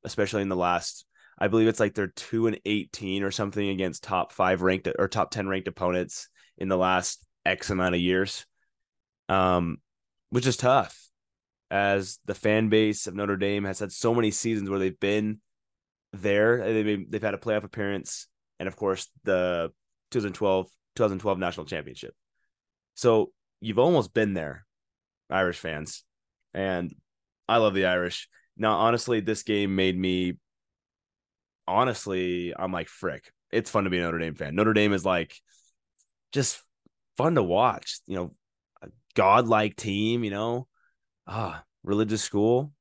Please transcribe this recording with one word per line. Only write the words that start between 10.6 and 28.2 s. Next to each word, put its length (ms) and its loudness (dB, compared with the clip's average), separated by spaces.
as 540 0
the 100 -6
fan 340 2
base 380 2
of 80 -10
Notre 220 -2
Dame 280 -2
has 140 -6
had 140 -8
so 220 0
many 160 2
seasons 380 -4
where 100 -2
they've 200 -2
been 420 -2
there. 600 2
They've 120 2
been, 240 -2
they've 140 -6
had 120 -2
a 40 -8
playoff 260 -2
appearance, 640 -6
and 80 -8
of 100 -8
course 300 -2
the 460 0
two 100 0
thousand 120 -4
twelve, 340 0
two 80 2
thousand 160 0
twelve 180 0
national 280 -4
championship. 480 -12
So 380 4
you've 180 -2
almost 340 4
been 220 2
there, 320 -6
Irish 280 0
fans, 460 -10
and 420 -4
I 80 4
love 180 4
the 120 2
Irish. 420 -2